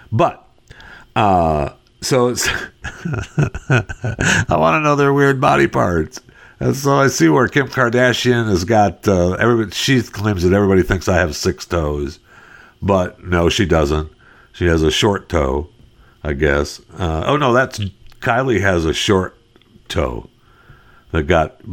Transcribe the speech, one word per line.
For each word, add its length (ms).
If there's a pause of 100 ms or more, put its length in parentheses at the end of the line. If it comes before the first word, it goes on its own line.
(120)
But, 340 (680)
uh, 540 (320)
so 260
it's, 200
<laughs> 360 (840)
I 840
wanna 300
know 140
their 180
weird 280
body 260
parts. 540 (420)
And 140
so 180
I 140
see 200
where 200
Kim 180
Kardashian 840
has 160
got, 440
uh, 240
everybody, 400
she 280
claims 440
that 80
everybody 320
thinks 240
I 80
have 180
six 320
toes, 540 (600)
but 440
no, 240
she 180
doesn't. 460 (400)
She 140
has 180
a 80
short 360
toe, 420 (520)
I 120
guess. 460 (160)
Uh, 300
oh 100
no, 160
that's, 280 (400)
Kylie 400
has 240
a 100
short 420 (520)
toe 420 (800)
that 140
got, 320 (160)